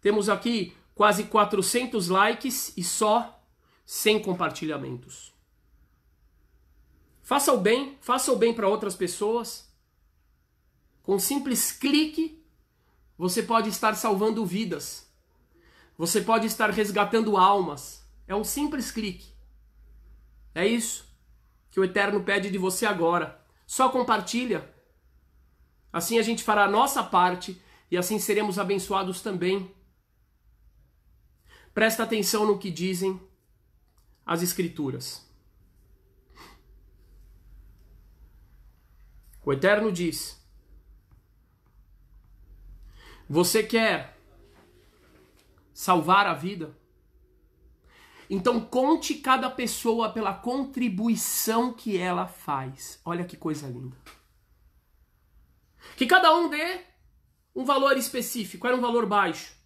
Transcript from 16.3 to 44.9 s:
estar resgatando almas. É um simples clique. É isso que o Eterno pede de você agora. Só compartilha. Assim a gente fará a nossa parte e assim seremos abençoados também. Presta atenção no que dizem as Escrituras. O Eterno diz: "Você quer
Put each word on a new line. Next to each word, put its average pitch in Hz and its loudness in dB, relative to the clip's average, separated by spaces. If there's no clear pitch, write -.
estar 220 0
resgatando 208 2
almas. 185 2
É 185 -6
um 208 -2
simples 294 -4
clique. 214 -8
É 175 0
isso 233 -2
que - -2
o 190 4
Eterno 202 0
pede 202 -2
de 190 -2
você 185 -2
agora. 170 0
Só 262 2
compartilha. 233 -2
Assim 175 0
a 226 4
gente 226 -2
fará 208 4
a 190 2
nossa 240 2
parte 180 0
e 175 -2
assim 180 0
seremos 208 0
abençoados 190 -2
também. 185 -4
Presta 220 2
atenção 214 0
no 208 2
que 196 -8
dizem 185 -2
as 170 -2
Escrituras. 156 -6
O 143 -4
Eterno 208 2
diz: 175 -6
"Você 175 4
quer 214 0